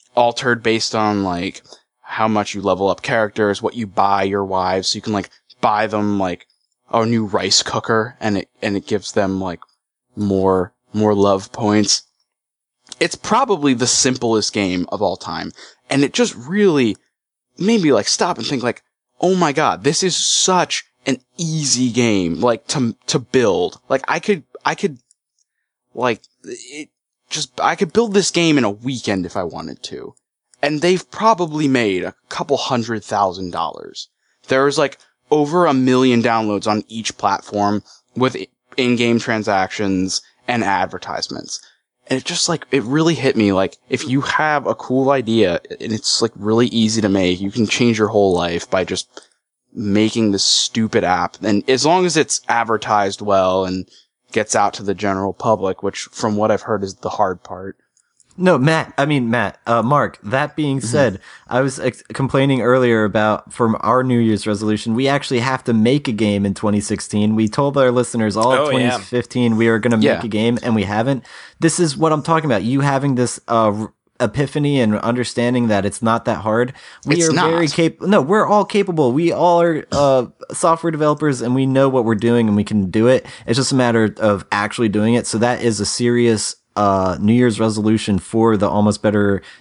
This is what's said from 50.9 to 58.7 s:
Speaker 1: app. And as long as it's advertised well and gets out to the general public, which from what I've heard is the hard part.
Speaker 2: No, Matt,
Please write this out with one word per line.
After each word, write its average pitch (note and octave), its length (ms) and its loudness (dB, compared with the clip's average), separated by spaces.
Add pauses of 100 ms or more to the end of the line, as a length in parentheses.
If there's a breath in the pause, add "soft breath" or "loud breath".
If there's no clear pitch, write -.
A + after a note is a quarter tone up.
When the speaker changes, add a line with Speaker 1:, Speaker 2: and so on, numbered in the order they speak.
Speaker 1:
app. F2 380 -2
And G2+ 260 0
as C3 160 2
long F3+ 220 4
as D#3+ 100 0
it's - 320 0
advertised G#2+ 720 0
well F#2+ 440 2
and F#2 240 -6 (420 soft breath)
gets G#2+ 240 -2
out G#2 200 2
to A2 80 -12
the G2 120 -2
general F#2+ 380 -4
public, G2 500 -2
which G2 280 -6
from G#2+ 240 -2
what G#2+ 160 2
I've G2+ 120 0
heard G#2 200 -4
is F#2+ 120 -10
the - 140 -10
hard F#2+ 340 -2
part. F#2+ 340 -14 (600)
Speaker 2:
No, F3+ 200 4
Matt, D#3 400 0